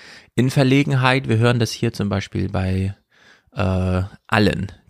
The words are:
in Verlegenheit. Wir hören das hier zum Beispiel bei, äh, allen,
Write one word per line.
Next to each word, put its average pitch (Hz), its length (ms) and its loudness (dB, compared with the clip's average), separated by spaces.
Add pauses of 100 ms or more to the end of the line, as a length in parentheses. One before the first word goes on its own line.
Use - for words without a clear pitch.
(340)
in 127 160 0
Verlegenheit. 135 800 2
Wir 113 80 2
hören 120 220 2
das 113 120 0
hier 117 220 -4
zum 101 160 -2
Beispiel 98 400 -4
bei, 95 460 -2 (580)
äh, 92 480 0 (240)
allen, 101 460 0 (180)